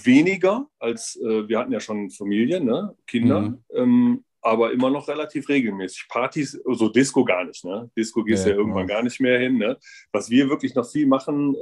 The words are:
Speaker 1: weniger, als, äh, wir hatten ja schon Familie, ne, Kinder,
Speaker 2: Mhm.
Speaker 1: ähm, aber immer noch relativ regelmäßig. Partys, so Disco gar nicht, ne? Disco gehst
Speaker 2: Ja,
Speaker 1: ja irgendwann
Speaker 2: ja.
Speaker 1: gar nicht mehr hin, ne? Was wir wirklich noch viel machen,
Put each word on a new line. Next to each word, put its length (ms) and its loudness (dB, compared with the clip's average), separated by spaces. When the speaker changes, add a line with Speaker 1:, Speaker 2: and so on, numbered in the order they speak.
Speaker 1:
weniger, 640 4
als, 380 -6
äh, 320 -2
wir 100 0
hatten 140 -4
ja 80 -4
schon 280 -6
Familie, 540 -2
ne, 320 -2
Kinder, 360 2
Speaker 2:
Mhm. 220 -6
Speaker 1:
ähm, 520 4
aber 300 2
immer 180 0
noch 200 -4
relativ 400 -6
regelmäßig. 580 -2
Partys, 580 -4
so 220 0
Disco 380 2
gar 180 -2
nicht, 220 -14
ne? 320 -10
Disco 260 -2
gehst 220 0
Speaker 2:
Ja, 60 2
Speaker 1:
ja 60 0
irgendwann 300 -2
Speaker 2:
ja. 80 -4
Speaker 1:
gar 80 -2
nicht 160 -4
mehr 180 2
hin, 200 0
ne? 200 -2
Was 160 -4
wir 200 4
wirklich 260 -4
noch 140 -2
viel 180 0
machen, 540 0